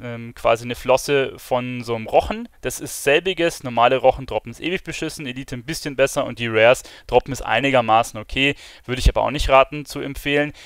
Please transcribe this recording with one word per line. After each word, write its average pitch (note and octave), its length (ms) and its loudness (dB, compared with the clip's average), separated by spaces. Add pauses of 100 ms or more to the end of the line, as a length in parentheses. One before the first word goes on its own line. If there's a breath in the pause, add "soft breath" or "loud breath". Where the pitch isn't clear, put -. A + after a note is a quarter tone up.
ähm, A#2 320 -12
quasi A#2 300 2
eine B2 100 -6
Flosse C3 640 0
von B2 460 -6
so A#2 100 -4
einem A2 140 -8
Rochen. G#3+ 400 0 (120)
Das - 200 -8
ist - 240 -10
selbiges, E3+ 580 0
normale B2 360 4
Rochen B2+ 280 4
droppen A2 240 -6
es - 80 -16
ewig F3 240 -6
beschissen, D#3+ 420 -10
Elite C3 300 -10
ein B2 100 -12
bisschen D3 300 -8
besser C3+ 300 0
und A#2 160 -10
die A#2 80 -4
Rares A2+ 340 4 (240 loud breath)
droppen B2 260 0
es B2 100 -10
einigermaßen A#2 760 2
okay. C3+ 380 -2 (300 loud breath)
Würde B2+ 120 -4
ich A#2 100 4
aber G#2 140 2
auch A2 80 0
nicht - 200 -2
raten C#3 360 4
zu - 140 -10
empfehlen. C#3+ 520 -2 (140)